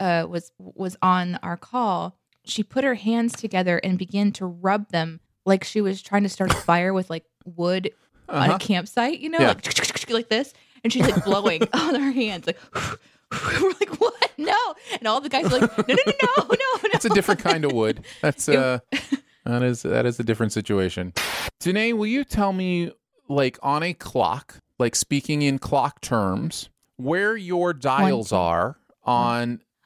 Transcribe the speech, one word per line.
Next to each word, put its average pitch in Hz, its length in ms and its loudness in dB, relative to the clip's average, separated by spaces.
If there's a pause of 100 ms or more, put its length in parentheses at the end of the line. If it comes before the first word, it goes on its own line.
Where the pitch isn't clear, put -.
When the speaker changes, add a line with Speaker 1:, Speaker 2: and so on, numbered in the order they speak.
Speaker 1:
uh, 170 280 0
was, 175 300 -8
was 185 440 -10
on 180 400 2
our 175 160 -6
call, 185 580 -2 (300)
she - 160 -4
put 262 220 -2
her 262 100 2
hands 226 400 0
together 185 500 0
and 185 140 0
began 202 340 0
to 190 140 -6
rub 190 440 -2
them 165 300 -2 (240)
like 190 180 4
she 214 200 -2
was 190 180 -2
trying 202 220 0
to 196 80 0
start 185 200 0
a - 60 2
Speaker 2:
<laughs> - 140 -8
Speaker 1:
fire 180 240 4
with, 185 160 -2
like, 165 140 -8 (200)
wood 180 460 -2 (400)
on - 180 0
a 165 60 4
Speaker 2:
Uh-huh. 190 40 0
Speaker 1:
campsite, 214 640 -2
you 302 80 -8
know, 330 120 -2
Speaker 2:
Yeah. 254 80 6
Speaker 1:
like, - 600 -2
<laughs> - 0 -
like 233 200 -2
this. 240 240 -2 (280)
And 233 80 0
she's, 247 160 2
like, - 200 2
blowing 196 420 2
<laughs> - 60 -20
on 311 220 2
her 277 160 0
hands, 214 340 -2
like, 170 200 -2
<laughs> - 80 -14 (840)
we're 381 120 4
like, - 280 -4
"What? 480 380 2
No." 349 180 0 (420)
And 233 80 -6
all 226 140 2
the 285 80 -8
guys 269 240 0
are 254 60 4
like, 240 280 2
"No, 254 80 2
no, - 20 2 (100)
no, 208 60 2 (260)
no, 587 100 4
no, 480 60 2 (280)
no." 427 100 0
Speaker 2:
That's - 120 0
a 453 60 2
different 403 300 2
kind 160 260 0
of 139 60 0
wood. 110 400 0
Speaker 1:
<laughs> - 100 -20
Speaker 2:
That's, - 260 0
Speaker 1:
It 147 80 6
Speaker 2:
uh, 127 220 2 (680)
that 123 180 0
is, 123 200 0
that 117 240 2
is 120 120 -2
a 117 60 -2
different 113 280 0
situation. 92 600 -2 (480)
Danae, 214 320 0
will 214 140 0
you 262 180 0
tell 202 280 0
me, 180 400 -2 (360)
like, 143 340 2
on 147 200 0
a 175 120 -2
clock, - 640 -2 (200)
like, 120 160 2
speaking 147 480 0
in 139 160 2
clock 139 420 -2
terms, 107 680 -2 (280)
where 190 400 0
your 175 360 0
dials 135 600 0
Speaker 1:
One, 98 80 4
two, - 40 2
Speaker 2:
are 87 340 0 (260)
on 120 560 0 (260)